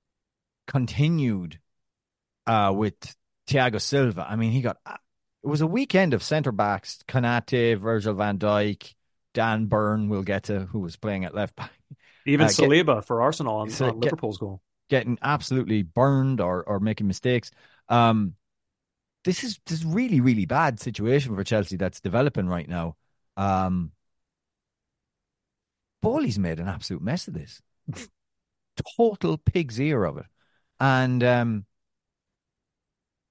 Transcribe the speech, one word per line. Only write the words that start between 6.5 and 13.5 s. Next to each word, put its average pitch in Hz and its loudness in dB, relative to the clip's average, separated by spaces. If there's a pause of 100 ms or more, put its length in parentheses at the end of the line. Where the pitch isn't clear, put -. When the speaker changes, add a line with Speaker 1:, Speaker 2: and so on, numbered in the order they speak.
Speaker 1:
backs, 101 -2
Konate, 120 2
Virgil 107 -2
van 101 -2
Dijk, 104 0 (380)
Dan 113 0
Burn, 107 0
we'll 101 -2
get 95 -4
to, 101 -4
who 95 -8
was 85 -8
playing 98 -6
at 80 -8
left 104 -4
back. - -16 (540)
Speaker 2:
Even 143 4
Speaker 1:
Uh, - 4
get 101 2
Speaker 2:
Saliba 143 4
for 117 0
Arsenal 131 0